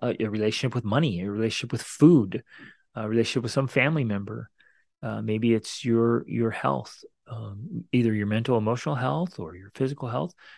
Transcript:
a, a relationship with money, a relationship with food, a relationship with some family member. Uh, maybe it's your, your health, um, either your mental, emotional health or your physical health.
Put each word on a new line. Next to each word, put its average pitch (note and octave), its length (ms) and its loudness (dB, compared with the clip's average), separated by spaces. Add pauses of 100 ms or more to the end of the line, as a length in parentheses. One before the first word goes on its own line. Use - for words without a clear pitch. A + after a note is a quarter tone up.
a, A#2+ 220 -2
a G#2+ 60 -2
relationship G#2+ 460 -2
with A#2+ 80 -2
money, G#2+ 380 0
a G2+ 100 -4
relationship A2 400 -2
with A#2+ 100 -4
food, B2 640 6 (520)
a A2 120 -6
relationship A2+ 360 0
with A2+ 80 -4
some C3+ 160 0
family C#3 360 2
member. G#2+ 460 -6 (540)
Uh, A2 180 -6
maybe A2 320 2
it's - 320 -2
your, A#2 420 2
your A2+ 240 0
health, C3 500 -4 (260)
um, A2 680 -10
either A#2 200 4
your G#2 140 0
mental, A2+ 300 0
emotional A#2+ 380 -2
health C#3+ 440 -4
or E2+ 160 -10
your G2 180 -20
physical C3+ 360 -4
health. C#3+ 240 -4 (240)